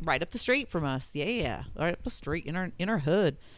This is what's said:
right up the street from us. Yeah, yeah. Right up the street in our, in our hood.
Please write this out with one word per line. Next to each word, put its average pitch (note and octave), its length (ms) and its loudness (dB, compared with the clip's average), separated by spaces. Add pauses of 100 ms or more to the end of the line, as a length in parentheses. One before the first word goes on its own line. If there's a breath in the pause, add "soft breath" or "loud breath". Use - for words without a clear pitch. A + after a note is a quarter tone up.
right D3 220 2
up - 80 -4
the A#3 80 -2
street C4 280 2
from - 160 -2
us. C#3 300 -2
Yeah, D3 120 -2
yeah. F3 380 -2 (140)
Right E3+ 160 2
up - 100 -8
the B3 60 -6
street D#3+ 380 -4
in D#3+ 80 -4
our, F#3 240 -2
in F#3 100 0
our A3 100 2
hood. D3+ 380 4 (200 soft breath)